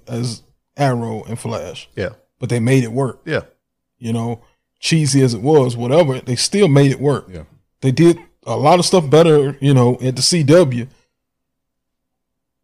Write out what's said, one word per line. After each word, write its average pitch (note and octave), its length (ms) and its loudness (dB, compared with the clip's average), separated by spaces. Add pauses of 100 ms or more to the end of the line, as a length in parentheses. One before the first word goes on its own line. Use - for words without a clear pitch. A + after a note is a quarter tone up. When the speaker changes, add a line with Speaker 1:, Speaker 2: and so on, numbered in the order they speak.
Speaker 1:
as A#2+ 360 -10 (340)
Arrow A#2 480 -4
and A2 120 -12
Flash. - 600 -12
Speaker 2:
Yeah. F#2 140 -6 (280)
Speaker 1:
But B2+ 100 -10
they A#2 120 -2
made B2+ 240 2
it A2+ 80 -10
work. C3+ 320 -6
Speaker 2:
Yeah. D3 160 -4 (580)
Speaker 1:
You A#2 140 -8
know, A#2 320 -6 (340)
cheesy C#3 440 0
as B2 120 2
it G2+ 80 -8
was, C3 340 2
whatever, C3 440 0
they - 160 -6
still G3+ 320 0
made C#3 240 4
it - 80 -8
work. C3+ 280 -2
Speaker 3:
Yeah. F2 140 -16 (380)
Speaker 1:
They C3+ 100 -2
did E3 300 2 (260)
a A#2 100 -4
lot D3+ 220 2
of F3 80 -2
stuff D#3+ 240 0
better, D3 500 4
you C#3 140 2
know, B2 260 2
at B2+ 140 -4
the B2 80 -6
C E3 220 0
W C3 420 2 (1800)